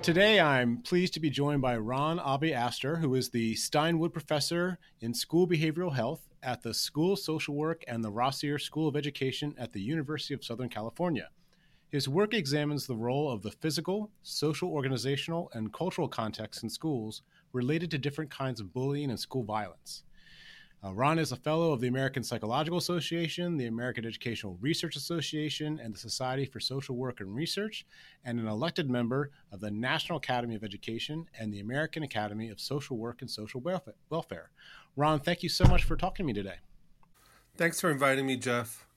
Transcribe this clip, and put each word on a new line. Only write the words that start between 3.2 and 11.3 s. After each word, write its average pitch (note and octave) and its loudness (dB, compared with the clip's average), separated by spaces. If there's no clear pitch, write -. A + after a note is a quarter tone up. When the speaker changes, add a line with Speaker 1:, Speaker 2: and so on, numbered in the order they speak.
Speaker 1:
the A2+ 2
Steinwood E3 2
Professor E3+ 0
in A#2 -2
School E3+ 4
Behavioral D#3+ 2
Health C3 -2
at B2 -4
the A2+ -4
School E3 2
of G3 2
Social D#3 -2
Work D#3+ -2
and A#2 -2
the A2 -2
Rossier C3+ 0
School D#3 0
of C#3 0
Education C#3+ -2
at A#2+ -8
the G2+ -4
University D3 -2
of B2+ -8
Southern A#2 -4
California. A2+ -2